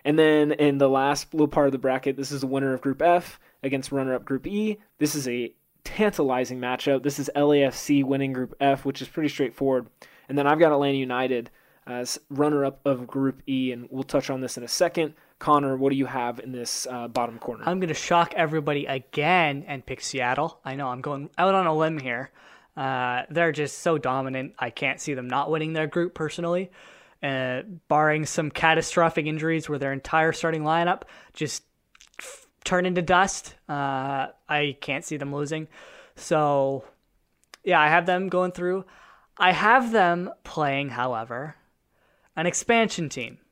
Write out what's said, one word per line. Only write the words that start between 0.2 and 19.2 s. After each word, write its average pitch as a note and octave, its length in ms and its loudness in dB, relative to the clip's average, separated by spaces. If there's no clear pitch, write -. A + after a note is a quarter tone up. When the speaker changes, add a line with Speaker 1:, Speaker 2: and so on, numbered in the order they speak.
Speaker 1:
in C#3+ 280 4
the C#3 100 6
last C3+ 440 2
little D3+ 140 4
part D3 200 4
of C3+ 60 2
the C3 60 0
bracket, C3 380 0
this C#3 160 -8
is C#3 80 -6
the C3 80 -2
winner C3+ 260 0
of B2+ 60 -4
Group C3+ 200 -2
F F3 380 2
against C3+ 300 -4
runner-up C3 320 -2
Group C3+ 240 -4
E. G#3 300 -2
This D3+ 160 0
is C3+ 140 -4
a A#2+ 240 -4
tantalizing B2+ 760 0
matchup. B2+ 460 0
This C#3+ 160 -2
is C3 160 -6
L D3 160 4
A C#3+ 100 6
F C3 140 2
C C#3+ 260 2
winning C3+ 300 0
Group B2+ 260 -6
F, C#3 260 2
which C3+ 160 -4
is B2+ 60 -10
pretty D#3 220 -2
straightforward. C3 580 -2
And C#3 80 -4
then C#3+ 120 2
I've D3+ 100 4
got D#3+ 140 6
Atlanta C#3 260 2
United B2+ 520 -2
as B2 320 -8
runner-up C#3+ 540 0
of B2+ 220 -2
Group C3+ 420 -4
E, C3 220 -2
and B2 220 -10
we'll C3 100 -6
touch C#3 260 -2
on C3 120 -4
this B2+ 160 -8
in B2 80 -12
a A#2 40 -12
second. E3+ 460 0
Connor, C#3+ 380 2
what C#3 140 2
do C3+ 60 0
you C3+ 100 0
have A#2+ 340 -6
in C3 100 -14
this, B2 400 -8
uh, A#2+ 160 -8
bottom A#2 320 -4
corner? A2+ 260 -10
Speaker 2:
I'm F3+ 140 -2
gonna E3 160 -2
shock E3+ 420 0
everybody D3+ 500 0
again D3 840 0